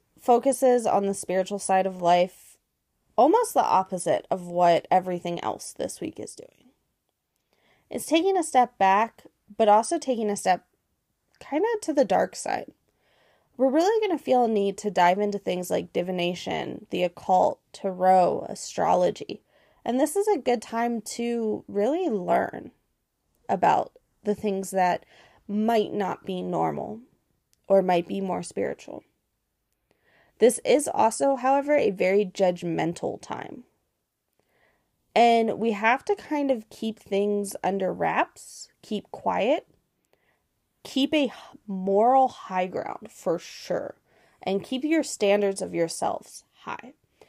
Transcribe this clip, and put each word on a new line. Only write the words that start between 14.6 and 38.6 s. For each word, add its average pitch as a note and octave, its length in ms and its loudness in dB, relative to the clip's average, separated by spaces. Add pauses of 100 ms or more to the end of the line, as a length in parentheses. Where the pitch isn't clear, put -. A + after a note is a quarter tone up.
to G#3 120 -4
dive F3+ 280 4
into G#3 200 -2
things F3+ 320 -6
like F3+ 220 -4
divination, F3 1000 -4
the F3+ 140 -2
occult, F#3 560 0 (120)
tarot, F#3 760 2
astrology. F3+ 960 -2 (420)
And A#3+ 160 0
this D4 160 0
is G#4 120 0
a G4+ 100 2
good A#3+ 220 0
time A#3 420 -4
to A#3 680 -4
really C4 400 0
learn F#3+ 640 -2 (760)
about F3+ 440 0 (320)
the G#3 100 0
things F#3+ 360 -6
that F3+ 340 0 (420)
might G#3+ 460 0
not G3 320 -4
be F#3 180 -6
normal E3+ 580 -4 (680)
or G3 120 6
might F3+ 260 2
be G3 140 -6
more F3+ 220 -4
spiritual. - 640 -8 (1300)
This A#3+ 260 6
is D4 240 2
also, C4+ 480 2
however, C#4 380 2
a G#3+ 160 2
very F#3+ 340 2
judgmental F3 960 -2
time. - 440 -12 (1500)
And A#3 440 4
we A3+ 140 0
have A3+ 340 0
to G#4 80 2
kind D4 360 -2
of A3+ 200 -4
keep A3 280 -8
things G3+ 640 -2
under F#3+ 300 -2
wraps, F3+ 760 -6 (120)